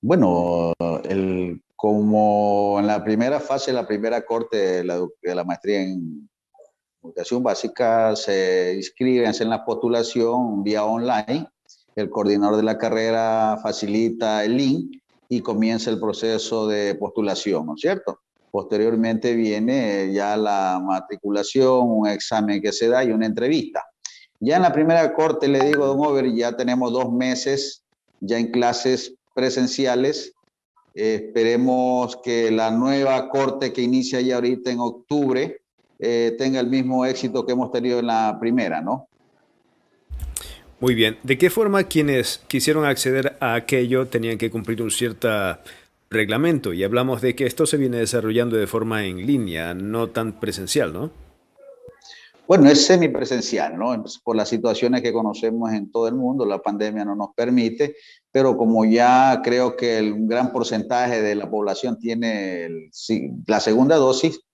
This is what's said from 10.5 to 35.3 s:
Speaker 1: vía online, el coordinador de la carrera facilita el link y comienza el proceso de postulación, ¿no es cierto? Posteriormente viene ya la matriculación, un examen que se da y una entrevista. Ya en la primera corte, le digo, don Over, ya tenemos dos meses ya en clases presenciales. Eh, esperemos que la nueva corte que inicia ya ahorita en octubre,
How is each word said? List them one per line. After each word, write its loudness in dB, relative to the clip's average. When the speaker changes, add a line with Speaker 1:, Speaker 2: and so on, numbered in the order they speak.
Speaker 1:
vía 0
online, -2
el -4
coordinador 2
de 2
la 0
carrera 0
facilita -2
el 2
link 0
y -2
comienza 0
el -2
proceso -2
de 0
postulación, -2
¿no -6
es -16
cierto? -2
Posteriormente 0
viene 0
ya 0
la 0
matriculación, 0
un 2
examen -2
que -2
se 0
da 4
y 2
una 0
entrevista. -2
Ya 2
en 4
la 4
primera 4
corte, 2
le 4
digo, 2
don 2
Over, 2
ya -2
tenemos 0
dos 0
meses -2
ya -2
en 0
clases 0
presenciales. 0
Eh, -2
esperemos 0
que 0
la 2
nueva 0
corte 0
que -2
inicia 0
ya 0
ahorita -2
en -4
octubre, -2